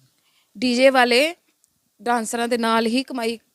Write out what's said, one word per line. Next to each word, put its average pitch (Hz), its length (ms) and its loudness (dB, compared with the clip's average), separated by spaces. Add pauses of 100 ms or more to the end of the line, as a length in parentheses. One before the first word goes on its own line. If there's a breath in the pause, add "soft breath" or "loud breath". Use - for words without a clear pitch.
(580)
ਡੀ 247 180 0
ਜੇ 262 140 4
ਵਾਲੇ 262 460 2 (680)
ਡਾਂਸਰਾਂ 233 460 -4
ਦੇ 240 100 -2
ਨਾਲ 226 280 0
ਹੀ 240 180 -2
ਕਮਾਈ 233 360 -8 (160)